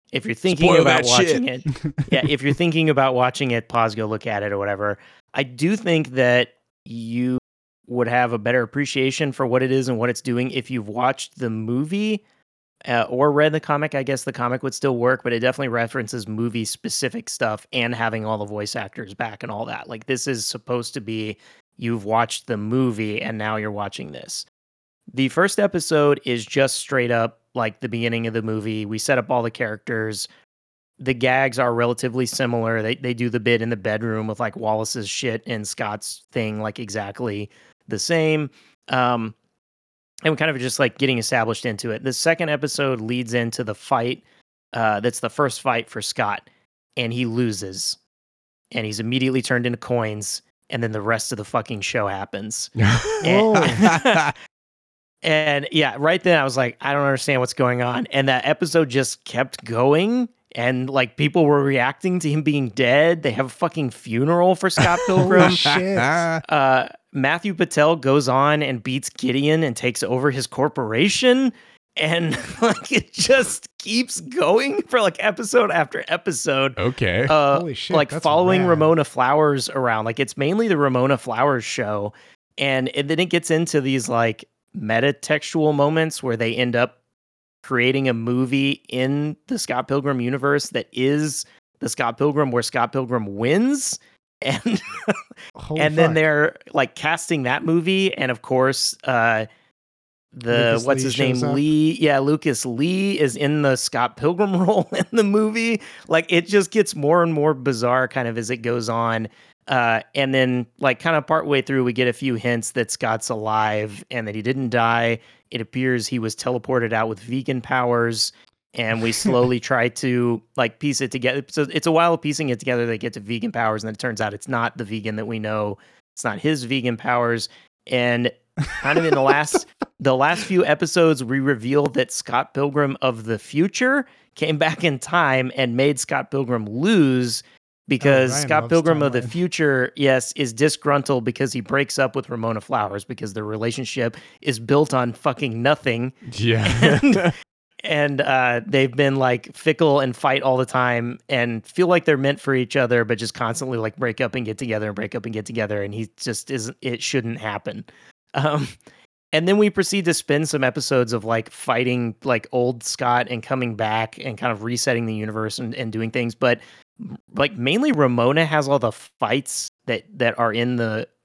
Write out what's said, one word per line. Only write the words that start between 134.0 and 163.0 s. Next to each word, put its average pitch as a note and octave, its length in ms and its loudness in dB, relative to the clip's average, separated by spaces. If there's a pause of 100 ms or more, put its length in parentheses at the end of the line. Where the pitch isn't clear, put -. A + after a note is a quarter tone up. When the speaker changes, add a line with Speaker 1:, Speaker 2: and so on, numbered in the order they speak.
Speaker 1:
came D3+ 240 -2
back D#3 260 0
in C#3+ 140 0
time C3 580 0
and B2 200 0
made C3+ 240 2
Scott - 320 -4
Pilgrim A#2+ 340 -2
lose B2+ 800 2 (420)
because C3+ 460 4
Speaker 3:
Oh, - 20 -2
Ryan C#3+ 140 -2
Speaker 1:
Scott D3+ 160 2
Speaker 3:
loves A#2 80 -8
Speaker 1:
Pilgrim D#3+ 300 4
of C#3 100 2
the B2 80 0
Speaker 3:
timeline. A#2+ 80 -6
Speaker 1:
future, C#3+ 640 0
yes, C3+ 420 2
is B2+ 160 -2
disgruntled C#3+ 680 2
because B2+ 300 -2
he B2 80 -4
breaks C#3 380 -2
up C3+ 180 0
with C3 140 -4
Ramona A2+ 320 -4
Flowers G#2 420 -4
because G2+ 300 -10
their G#2+ 100 -6
relationship A2+ 720 -4 (240)
is B2 180 -4
built C#3+ 360 2
on B2 180 0
fucking A#2+ 500 -4
nothing. C3 500 0 (200)
Speaker 2:
Yeah. A2+ 640 4 (400)
Speaker 1:
<laughs> - 40 -20 (440)
And, D3 340 0
and, - 20 -
uh, B2 440 2
they've C3 300 2
been, C#3 200 4
like, B2+ 380 0
fickle D3 460 2
and B2+ 160 -2
fight C#3 240 0
all C3+ 160 2
the B2+ 80 0
time B2 540 0 (100)
and A#2+ 380 -2
feel F3+ 200 0
like F3 200 2
they're D3+ 100 6
meant C#3 240 0
for C#3 140 0
each B2+ 220 -2
other, A#2+ 280 2
but A2 140 -2
just A2+ 160 -6
constantly, A#2+ 420 -4
like, A2 220 -4
break A#2+ 240 -4
up A#2 120 -2
and B2 120 -4
get A2 100 -6
together G#2+ 300 -4
and G#2 100 -6
break G#2+ 180 -8
up A#2 120 -8
and A2+ 80 -8
get G#2+ 100 -6
together. G#2+ 380 -4
And G2+ 100 -6
he A2 240 -8
just - 340 -8
isn't, B2 300 -6
it A#2+ 220 -6
shouldn't A#2 380 -2
happen. G#2 440 -8 (480)
Um, C#3+ 340 0 (680)
and D#3+ 120 2
then G3 120 4
we G#3 100 6
proceed F#3+ 380 0
to E3+ 80 4
spend D3+ 340 0
some C#3 160 0
episodes B2 480 0
of, G#2+ 140 -4
like, A2+ 240 -2
fighting, B2 640 -2 (100)
like, A#2+ 280 0
old B2 300 0
Scott B2 460 0